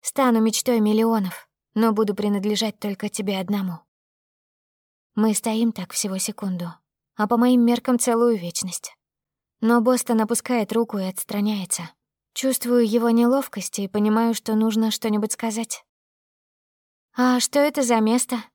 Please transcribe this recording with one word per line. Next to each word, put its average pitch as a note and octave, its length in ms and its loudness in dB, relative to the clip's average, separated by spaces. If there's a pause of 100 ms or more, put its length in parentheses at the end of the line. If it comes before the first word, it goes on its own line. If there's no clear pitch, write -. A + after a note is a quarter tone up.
Стану B3 400 2
мечтой A3+ 400 0
миллионов, G#3+ 640 0 (280)
но A3 180 2
буду G#3 200 0
принадлежать G#3 640 -2
только G3+ 300 -6
тебе G3 320 -4
одному». F#3+ 400 -4 (1400)
Мы G#3+ 180 2
стоим A3+ 380 0
так F3+ 220 -12
всего F#3+ 240 -6
секунду, F#3 560 -6 (420)
а G#3 120 0
по A#3+ 100 2
моим B3 280 4
меркам A#3+ 340 2
целую A#3 380 2
вечность. F3 600 -8 (640)
Но A#3 180 4
Бостон A#3+ 400 2
опускает A3 540 -2
руку A3+ 240 -2
и F#3+ 60 -2
отстраняется. F#3+ 880 -4 (440)
Чувствую B3 520 2
его A3+ 240 2
неловкость A#3+ 680 0
и G3 80 -4
понимаю, G#3+ 460 2
что A3 220 -4
нужно A3 360 2
что-нибудь G#3+ 400 -2
сказать. A3+ 540 -8 (1300)
«А B3 240 2
что C4 200 0
это D4 220 2
за A#3 200 2
место?» A3+ 420 0 (120)